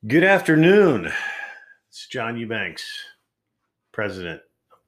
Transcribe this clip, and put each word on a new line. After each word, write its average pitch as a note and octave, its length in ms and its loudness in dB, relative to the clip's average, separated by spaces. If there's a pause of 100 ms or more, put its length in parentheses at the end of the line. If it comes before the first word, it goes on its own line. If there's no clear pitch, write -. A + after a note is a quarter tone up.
Good D3+ 180 4
afternoon. E3+ 880 4 (760)
It's - 160 -20
John A#2 320 -8
Eubanks, G#2+ 520 -8 (1000)
president F#2 480 -8 (320)
of - 160 -20